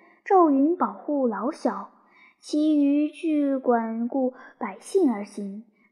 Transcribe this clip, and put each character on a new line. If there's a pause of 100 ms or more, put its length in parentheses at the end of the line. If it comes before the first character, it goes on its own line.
(240)
赵
云
保
护
老
小， (500)
其
余
俱
管
顾 (260)
百
姓
而
行， (280)